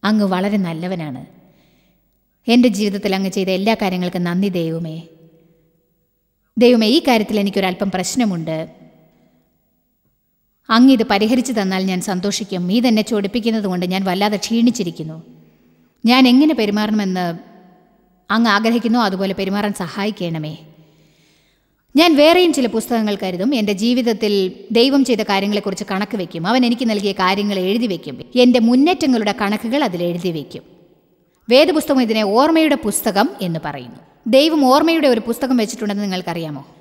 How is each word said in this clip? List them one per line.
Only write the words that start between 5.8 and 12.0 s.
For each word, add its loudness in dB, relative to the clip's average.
ദൈവമേ, 6
ഈ 4
കാര്യത്തിൽ 0
എനിക്കൊരല്പം -2
പ്രശ്നമുണ്ട്. -4
അങ്ങ് 6
ഇത് 4
പരിഹരിച്ചു 0
തന്നാൽ -2
ഞാൻ -2